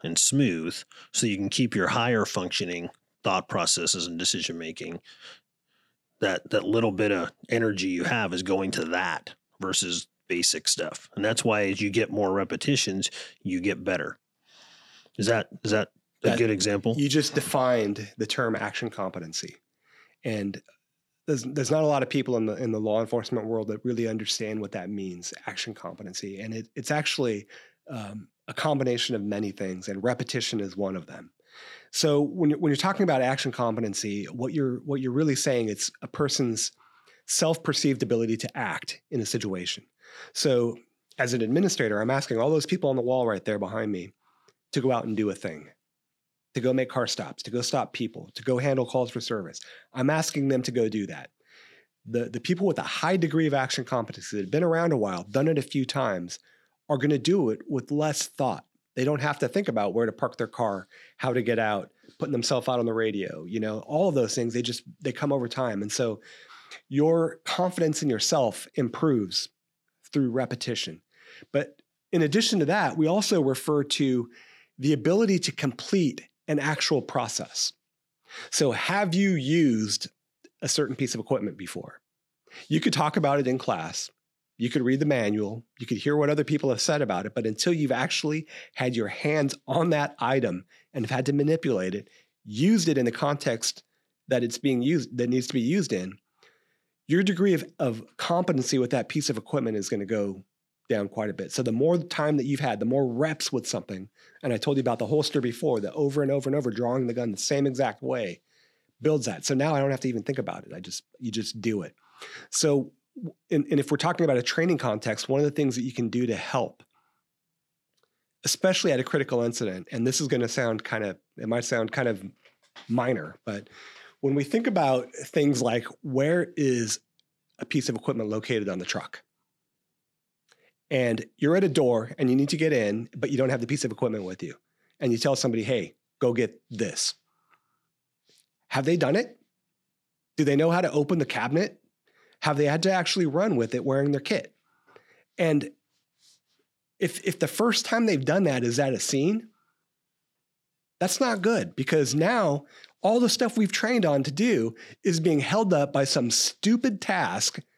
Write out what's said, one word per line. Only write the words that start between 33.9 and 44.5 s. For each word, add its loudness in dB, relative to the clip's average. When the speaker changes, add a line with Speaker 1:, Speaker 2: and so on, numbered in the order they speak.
Speaker 2:
what -6
you're, 0
what -4
you're -2
really 2
saying, 0
it's -4
a -12
person's -2
self-perceived 0
ability 0
to -8
act -8
in -4
a -4
situation. -6
So 2
as 0
an 0
administrator, 2
I'm 0
asking 0
all 2
those 2
people 0
on 0
the -2
wall 2
right -2
there -2
behind -4
me -8